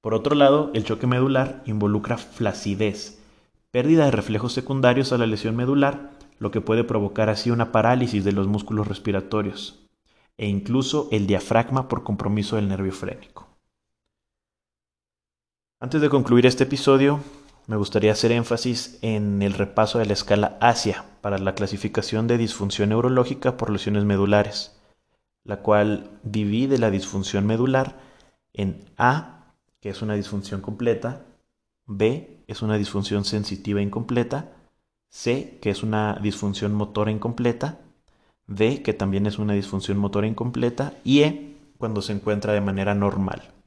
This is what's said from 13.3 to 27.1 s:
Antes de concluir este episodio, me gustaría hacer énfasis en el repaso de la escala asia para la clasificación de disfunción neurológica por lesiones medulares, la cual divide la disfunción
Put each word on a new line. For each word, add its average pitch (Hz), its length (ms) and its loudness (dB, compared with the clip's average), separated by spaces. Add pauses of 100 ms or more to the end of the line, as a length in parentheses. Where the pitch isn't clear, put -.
Antes 135 200 -2
de 147 100 4
concluir 123 360 6
este 127 180 6
episodio, 139 560 4 (480)
me 110 80 -2
gustaría 104 360 2
hacer 113 200 2
énfasis 120 680 -2
en 104 380 0
el 101 140 2
repaso 107 440 0
de 110 80 2
la 101 80 0
escala - 460 0
asia 113 440 2 (160)
para 101 180 -2
la 95 160 -2
clasificación 107 720 -2
de 120 100 4
disfunción 104 520 0
neurológica 127 680 2
por 110 140 -4
lesiones 104 340 0
medulares, 104 720 2 (680)
la 101 160 -8
cual 104 500 2 (140)
divide 110 540 0
la 113 120 4
disfunción 98 560 -2